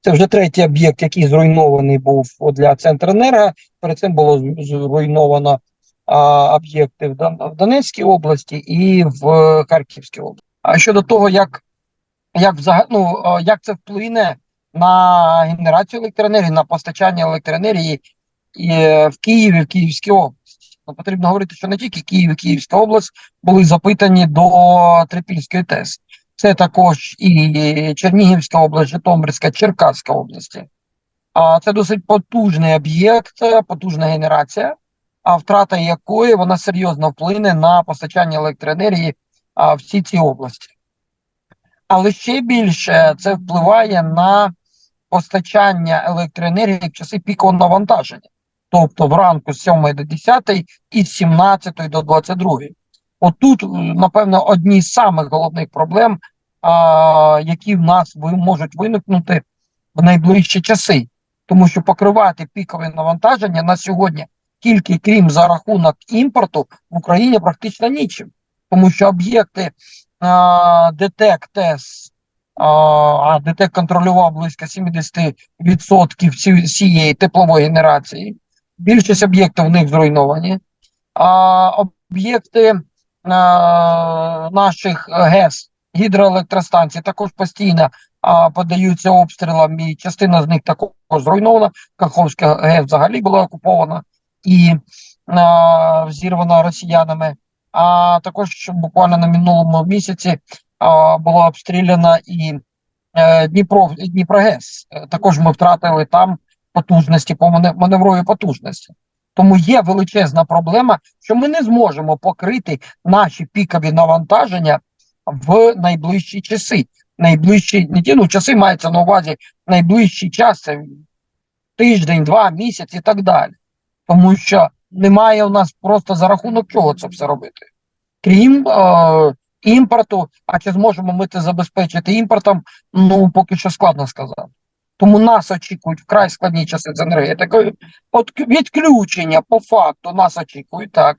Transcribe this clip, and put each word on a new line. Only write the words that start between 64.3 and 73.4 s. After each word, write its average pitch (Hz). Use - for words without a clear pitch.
тільки, 196
крім 202
за 170
рахунок 170
імпорту, 226
в 175
Україні 208
практично 190
нічим. 277
Тому 185
що 196
об'єкти, 190
а, 175
дтек, 196
тес, -
а, -
а 151
дтек 165